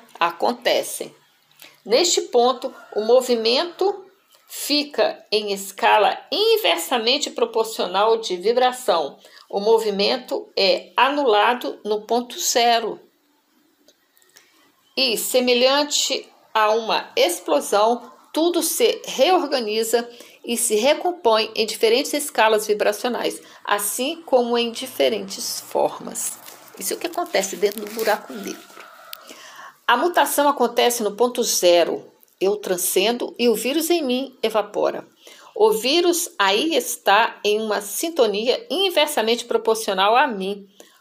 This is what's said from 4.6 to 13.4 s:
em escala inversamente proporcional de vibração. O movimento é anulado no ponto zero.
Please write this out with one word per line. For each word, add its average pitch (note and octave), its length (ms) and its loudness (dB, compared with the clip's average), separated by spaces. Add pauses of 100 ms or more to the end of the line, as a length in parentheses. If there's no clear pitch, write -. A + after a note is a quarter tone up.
em G#3 220 -2
escala G#3 640 2 (140)
inversamente E4 1000 0
proporcional A3+ 840 0
de G#3 200 -6
vibração. G#3 800 0 (320)
O G3 100 -4
movimento A3 960 0
é - 400 0
anulado B3 880 2
no G#3 180 -4
ponto A#3+ 380 -4
zero. A#3 600 0 (2000)